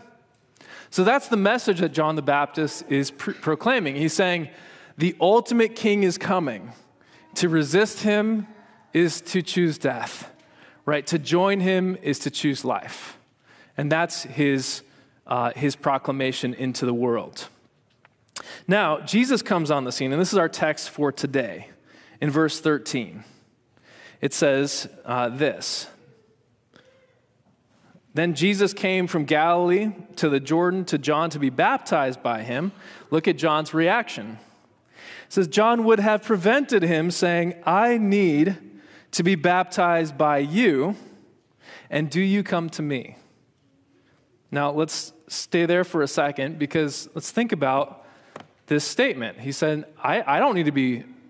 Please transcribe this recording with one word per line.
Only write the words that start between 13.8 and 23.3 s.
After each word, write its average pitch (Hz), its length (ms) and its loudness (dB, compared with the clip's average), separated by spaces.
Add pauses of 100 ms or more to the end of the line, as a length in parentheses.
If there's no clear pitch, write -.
that's 165 320 0
his, 139 600 -2 (440)
uh, 120 260 -2
his 139 220 -2
proclamation 135 800 -2
into 127 320 -4
the 123 80 0
world. 120 560 -4 (1160)
Now, 180 340 2
Jesus 233 400 2
comes 165 280 0
on 143 140 0
the 123 80 -4
scene, 131 220 -4
and 151 80 0
this 180 100 0
is 202 80 2
our 165 80 2
text 156 420 -4
for 147 220 -2
today 123 580 -4 (520)
in 151 80 0
verse 151 320 0
thirteen. 120 640 -2 (960)